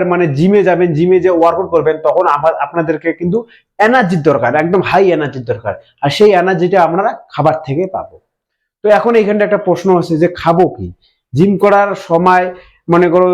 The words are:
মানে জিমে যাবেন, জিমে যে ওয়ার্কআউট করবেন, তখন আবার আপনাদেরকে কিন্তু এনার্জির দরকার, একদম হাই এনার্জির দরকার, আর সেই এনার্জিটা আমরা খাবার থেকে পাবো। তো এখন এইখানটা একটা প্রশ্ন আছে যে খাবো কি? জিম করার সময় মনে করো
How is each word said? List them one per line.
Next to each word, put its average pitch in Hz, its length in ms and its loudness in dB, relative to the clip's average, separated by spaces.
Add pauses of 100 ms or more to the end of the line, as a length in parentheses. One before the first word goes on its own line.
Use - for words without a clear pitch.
(120)
মানে 175 120 0 (140)
জিমে 190 300 4
যাবেন, 175 280 2
জিমে 180 240 2
যে 180 100 2
ওয়ার্কআউট 170 440 0
করবেন, 156 220 0 (100)
তখন 170 200 2
আবার 151 260 0 (120)
আপনাদেরকে 160 480 -4
কিন্তু 175 260 -4 (400)
এনার্জির 208 440 0
দরকার, 135 320 0
একদম 170 340 0
হাই 190 160 2 (120)
এনার্জির 131 280 -6
দরকার, 110 300 -6 (280)
আর 143 80 -2
সেই 208 200 2 (100)
এনার্জিটা 180 420 0
আমরা 170 280 0 (240)
খাবার 147 220 0 (100)
থেকে 143 260 -4
পাবো। - 240 -12 (640)
তো - 60 -6
এখন 214 260 2
এইখানটা 208 300 0
একটা 202 220 0
প্রশ্ন 180 220 0 (100)
আছে 165 240 -2
যে 175 60 2 (120)
খাবো 170 240 2 (120)
কি? 95 100 -10 (460)
জিম 180 260 2
করার 202 360 2
সময় 180 500 0 (480)
মনে 175 200 4
করো 180 220 2